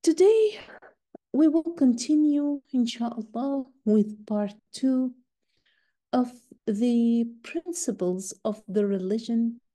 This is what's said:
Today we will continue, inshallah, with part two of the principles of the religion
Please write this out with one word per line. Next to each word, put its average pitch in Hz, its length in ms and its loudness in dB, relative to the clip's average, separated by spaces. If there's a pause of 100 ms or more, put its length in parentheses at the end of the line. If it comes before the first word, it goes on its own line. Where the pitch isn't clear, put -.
Today 415 560 4 (720)
we 302 160 4
will 330 260 0 (100)
continue, 285 760 2 (120)
inshallah, 240 920 -4 (200)
with 208 400 2
part 208 300 -4 (180)
two 262 400 -2 (1000)
of 247 200 0 (340)
the 233 640 2 (140)
principles 190 920 -6 (100)
of 214 240 -6
the 202 200 0
religion 226 760 -2 (140)